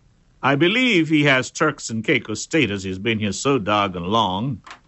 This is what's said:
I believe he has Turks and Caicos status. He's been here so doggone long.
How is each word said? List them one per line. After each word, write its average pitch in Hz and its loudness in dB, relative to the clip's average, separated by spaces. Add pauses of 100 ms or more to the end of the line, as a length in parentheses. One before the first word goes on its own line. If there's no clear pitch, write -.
(420)
I 135 2
believe 185 2
he 151 4
has 131 2
Turks - -2
and 110 -4
Caicos 110 -2
status. 101 -2
He's 95 -6
been 110 -2
here 104 -2
so 135 0
doggone 98 0
long. 104 -2 (280)